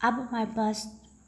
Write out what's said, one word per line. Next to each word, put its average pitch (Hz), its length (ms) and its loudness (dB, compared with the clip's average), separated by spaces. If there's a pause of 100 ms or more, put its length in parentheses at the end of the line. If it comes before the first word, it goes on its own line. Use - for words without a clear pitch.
अब 233 200 4
हमारे 233 320 -2
पास 214 340 0 (420)